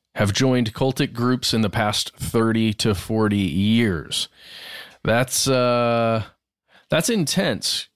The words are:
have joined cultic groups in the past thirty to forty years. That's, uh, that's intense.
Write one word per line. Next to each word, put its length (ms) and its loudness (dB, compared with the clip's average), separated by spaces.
have 160 2
joined 420 2
cultic 380 0
groups 420 0
in 80 2
the 80 0
past 460 -2
thirty 580 2
to 200 0
forty 420 0
years. 920 0
That's, 440 0
uh, 760 2
that's 180 0
intense. 880 -2